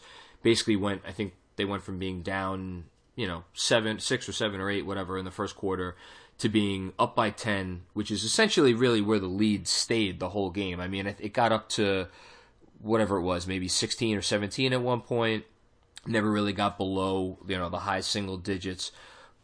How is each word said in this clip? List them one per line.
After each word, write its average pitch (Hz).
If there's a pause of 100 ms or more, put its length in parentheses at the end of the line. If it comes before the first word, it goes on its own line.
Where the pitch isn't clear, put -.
(440)
basically 113
went, 98
I 85
think 98 (240)
they 101
went 98
from 95
being 92
down, 95 (320)
you 113
know, 85 (100)
seven, 110
six 123
or -
seven 98
or 98
eight, 98
whatever, 95
in 92
the 90
first -
quarter, 92 (400)
to 120
being 98
up -
by 110
ten, 95 (100)
which 104
is 98
essentially 151
really 117
where 104
the 95
lead 98
stayed 98
the 90
whole 98
game. 92
I 90
mean, 98
it, 98
it 104
got 117
up 107
to 98 (720)
whatever 104
it 85
was, 87
maybe 92
sixteen 110
or 95
seventeen 107
at 127
one 123
point. 113 (640)
Never 107
really 104
got 101
below, 95 (100)
you 92
know, 87
the 87
high 95
single 95
digits. 92 (520)